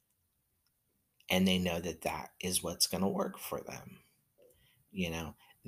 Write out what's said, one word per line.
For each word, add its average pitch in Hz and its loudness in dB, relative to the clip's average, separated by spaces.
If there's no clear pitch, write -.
and 92 6
they 92 6
know 87 2
that 85 -4
that 80 -2
is 90 0
what's 85 0
gonna 95 2
work - -2
for - -6
them. - -12
You 90 -2
know, 80 -4